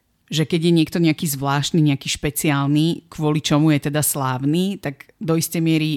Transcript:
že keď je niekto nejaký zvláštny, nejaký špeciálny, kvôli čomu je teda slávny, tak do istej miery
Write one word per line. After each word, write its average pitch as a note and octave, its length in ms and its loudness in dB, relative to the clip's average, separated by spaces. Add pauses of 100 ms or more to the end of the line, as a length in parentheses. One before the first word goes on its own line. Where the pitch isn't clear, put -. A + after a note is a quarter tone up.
(280)
že D3+ 160 -2
keď E3+ 180 -2
je E3+ 120 4
niekto D#3+ 260 2
nejaký E3 260 2
zvláštny, C#3 560 -2
nejaký D3 300 0
špeciálny, D3+ 960 -2
kvôli D#3 320 -2
čomu D3+ 320 2
je D3 160 0
teda D3 140 -2
slávny, D3 760 -2
tak - 400 -12
do E3 180 -4
istej E3 300 -2
miery D#3+ 320 2